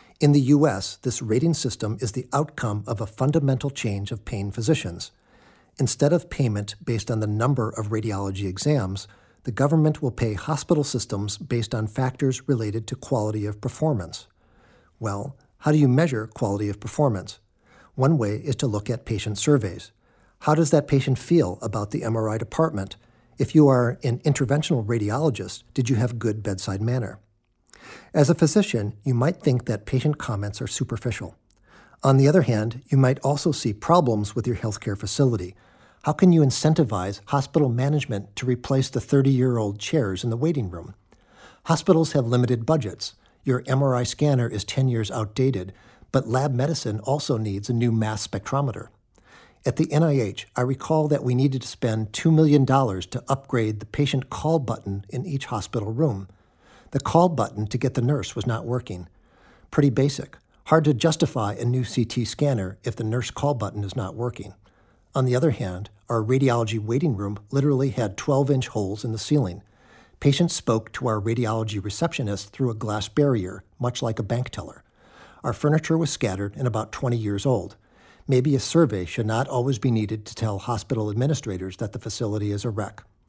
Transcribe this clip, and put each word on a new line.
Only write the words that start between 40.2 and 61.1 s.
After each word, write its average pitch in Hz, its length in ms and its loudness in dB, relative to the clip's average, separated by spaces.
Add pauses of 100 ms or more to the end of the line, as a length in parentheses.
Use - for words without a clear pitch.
in 120 60 -2
the 113 60 -2
waiting 135 340 -2
room? 85 240 -12 (720)
Hospitals 160 480 4
have 131 140 0
limited 120 380 2
budgets. 120 500 -2 (280)
Your 123 240 0
M 135 160 2
R 135 120 2
I 123 100 0
scanner 131 440 2
is 101 160 -6
ten 131 240 0
years 113 220 -2
outdated, 104 640 -2 (360)
but 135 160 0
lab 131 280 0
medicine 123 460 -2
also 143 360 -2
needs 101 320 -4
a 120 60 0
new 117 180 2
mass 110 340 -2
spectrometer. - 600 -4 (800)
At 123 100 -2
the - 160 0
N 151 100 4
I 147 160 4
H, 104 280 -4 (100)
I 123 60 0
recall 151 460 0
that 147 160 0
we 123 100 2
needed 131 280 2
to - 60 -10
spend 110 460 -4
two 165 180 4
million 147 320 8
dollars 123 420 2
to - 220 -8
upgrade 113 520 -2
the 110 60 -14
patient 139 440 -2
call 160 280 0
button 101 520 -6
in 131 160 -6
each 139 200 -6
hospital 107 460 -6
room. 113 360 -2 (640)
The 127 100 -2
call 175 280 6
button 107 380 -2
to 120 120 -4
get 127 160 -2
the 120 80 0
nurse 123 340 0
was - 100 -4
not 113 200 -2
working. 104 420 -6 (640)
Pretty 143 180 6
basic. 139 460 -2 (300)
Hard 156 180 4
to 147 100 4
justify 117 600 0